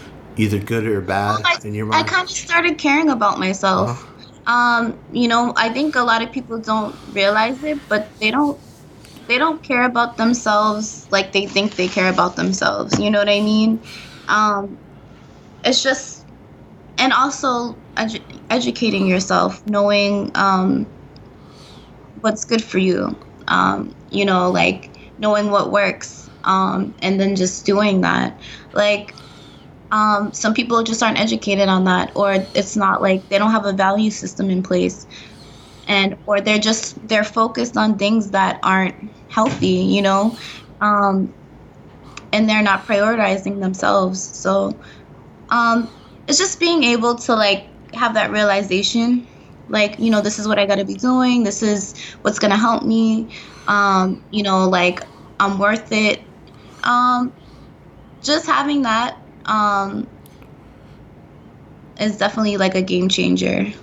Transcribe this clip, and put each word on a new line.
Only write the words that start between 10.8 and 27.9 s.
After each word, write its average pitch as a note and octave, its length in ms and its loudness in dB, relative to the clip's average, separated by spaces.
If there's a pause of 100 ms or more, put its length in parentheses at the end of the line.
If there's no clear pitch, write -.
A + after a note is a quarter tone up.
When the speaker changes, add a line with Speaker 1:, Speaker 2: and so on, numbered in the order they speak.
Speaker 2:
like G3 200 0
they G3 140 0
think G3+ 300 -2
they F3+ 120 0
care F#3 220 2
about F3+ 280 0
themselves. F#3+ 640 -2
You G#3 120 0
know G#3 80 2
what G#3 100 2
I G3+ 120 2
mean? G#3+ 380 2 (480)
Um, G3+ 500 0 (880)
it's B3+ 180 2
just, - 440 -4 (760)
and C4 120 2
also A#3+ 640 -2 (220)
edu-, A3 240 -4 (300)
educating A#3 560 0
yourself, F#3 580 0
knowing, G3+ 680 2
um, F#3+ 500 2 (1400)
what's A3 240 -2
good A3+ 180 0
for - 140 -4
you, F#3 380 0 (320)
um, G2 460 0 (180)
you G3+ 140 0
know, F#3 260 2
like, F3+ 400 0 (260)
knowing G#3 320 0
what G3+ 220 0
works, - 580 -2 (140)
um, F#3+ 580 0
and G3 180 0
then G3 160 2
just F#3 300 -2
doing G3 360 2